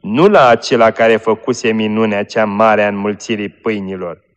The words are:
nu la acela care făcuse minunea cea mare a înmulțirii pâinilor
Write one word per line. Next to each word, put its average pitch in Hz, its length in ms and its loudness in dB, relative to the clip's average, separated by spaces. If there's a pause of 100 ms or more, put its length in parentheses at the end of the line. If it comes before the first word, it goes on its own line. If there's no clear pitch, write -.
nu 131 280 2
la 165 200 4
acela 117 420 2
care 113 260 2
făcuse 113 560 -4
minunea 107 520 -2
cea 110 200 -2
mare 107 380 2
a 104 60 0
înmulțirii 101 600 -6
pâinilor 95 760 -8 (120)